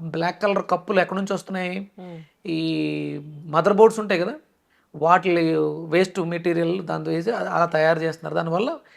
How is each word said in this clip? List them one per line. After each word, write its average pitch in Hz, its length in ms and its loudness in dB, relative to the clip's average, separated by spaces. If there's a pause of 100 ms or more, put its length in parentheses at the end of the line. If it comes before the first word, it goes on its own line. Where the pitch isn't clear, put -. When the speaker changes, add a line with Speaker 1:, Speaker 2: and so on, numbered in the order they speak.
Speaker 1:
బ్లాక్ 165 400 -4
కలర్ 196 280 0
కప్పులు 180 300 0
ఎక్కడి 185 200 0
నుంచి 196 120 -4
వస్తున్నాయి? 185 580 -6 (100)
Speaker 2:
Hmm. 175 200 -16 (260)
Speaker 1:
ఈ 151 720 -4 (280)
మదర్ 165 260 4
బోర్డ్స్ 220 280 6
ఉంటాయి 196 200 0
కదా, 196 140 -4 (600)
వాటి 170 600 2 (320)
వేస్ట్ 185 340 0
మెటీరియల్ 170 640 -2
దాంతో 160 240 -4
వేసి 170 200 -2
అ-, 190 180 -2
అలా 170 180 2
తయారు 160 320 4
చేస్తున్నారు. 156 360 -4
దానివల్ల 175 440 -2 (180)